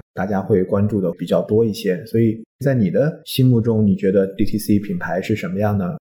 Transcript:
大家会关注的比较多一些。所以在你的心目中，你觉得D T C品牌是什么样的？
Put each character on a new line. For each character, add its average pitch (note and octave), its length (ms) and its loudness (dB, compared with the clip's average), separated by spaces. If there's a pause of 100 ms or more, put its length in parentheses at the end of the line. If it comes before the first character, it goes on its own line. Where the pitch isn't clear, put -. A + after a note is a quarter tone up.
(140)
大 - 120 -4
家 G2 160 -2
会 F#2+ 220 2
关 G2+ 240 0
注 G#2 140 -2
的 F2 180 -2
比 E2+ 60 -6
较 F2+ 160 2
多 A2 240 2
一 G#2+ 80 -2
些。 F#2 320 -4
所 A2+ 160 0
以 A2+ 200 0 (220)
在 C3+ 100 0
你 A2 160 2
的 C3+ 360 0
心 - 200 2
目 B2 140 4
中， A2 260 2
你 G2+ 80 4
觉 F#2+ 160 0
得 F#2+ 160 2 (120)
D G#2+ 80 -2
T - 120 0
C G#2 220 0
品 - 180 -6
牌 F3+ 240 -4
是 A2 140 -2
什 G2+ 140 -6
么 F#2 100 -4
样 G#2 180 0
的？ F#2+ 80 -2 (180)